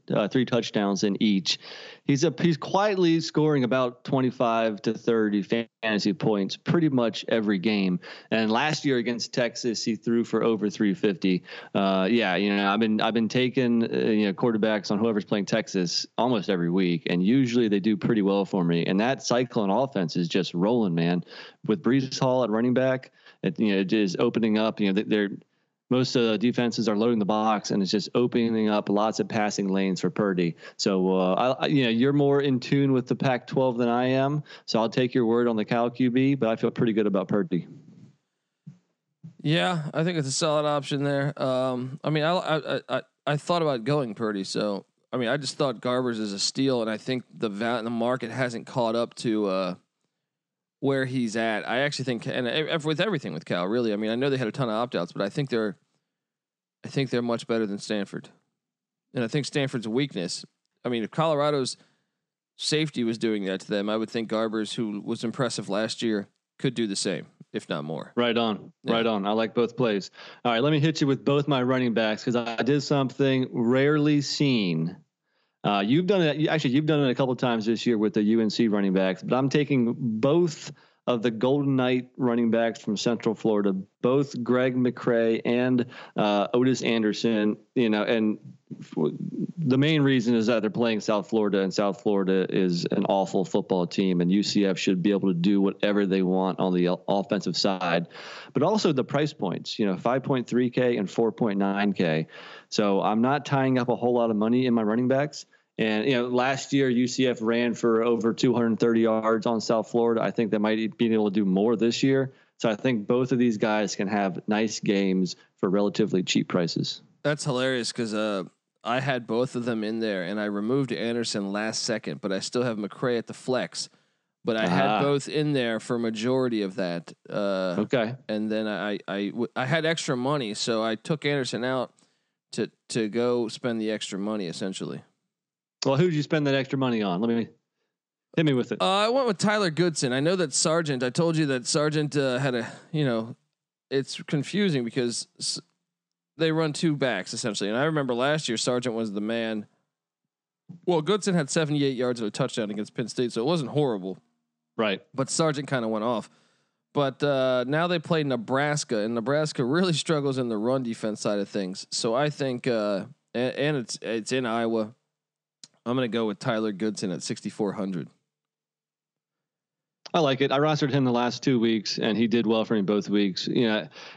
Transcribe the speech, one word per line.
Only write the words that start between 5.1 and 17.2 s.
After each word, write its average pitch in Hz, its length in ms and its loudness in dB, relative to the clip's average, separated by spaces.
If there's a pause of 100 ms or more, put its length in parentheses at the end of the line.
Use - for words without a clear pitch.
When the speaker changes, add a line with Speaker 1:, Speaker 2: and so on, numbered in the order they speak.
Speaker 1:
fantasy 110 720 -2
points 101 420 -2
pretty 165 320 2
much 120 400 0
every 107 300 2
game. 95 420 2 (320)
And 110 180 2
last 147 360 0
year 131 140 2
against 117 340 -4
Texas, 117 500 -2
he 110 140 -2
threw 117 260 0
for 110 180 0
over 107 280 0
three 101 240 2
fifty. 92 500 0 (320)
Uh, 95 340 2
yeah, 104 280 2
you 101 180 2
know, 101 140 2
I've 107 100 2
been, 107 220 0
I've 110 120 0
been 113 140 0
taking, 123 560 0
uh, 82 140 -2
you 107 300 2
know, 98 40 0
quarterbacks 110 580 0
on 101 100 0
whoever's 107 260 0
playing 101 220 -2
Texas 95 580 -2 (120)
almost 110 320 0
every 85 200 0
week, 87 400 0
and 87 120 0